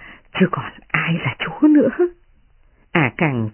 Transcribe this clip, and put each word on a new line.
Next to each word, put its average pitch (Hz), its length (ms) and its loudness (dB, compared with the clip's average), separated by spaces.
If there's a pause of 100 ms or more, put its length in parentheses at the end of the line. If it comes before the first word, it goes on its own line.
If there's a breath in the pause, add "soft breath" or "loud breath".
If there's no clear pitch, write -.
(400 loud breath)
chứ 185 100 6
còn - 220 -8 (160)
ai 160 260 -2 (100)
là - 140 -6
chúa - 300 0
nữa?" 294 220 4 (1000)
Ả 143 240 2
càng 123 380 -2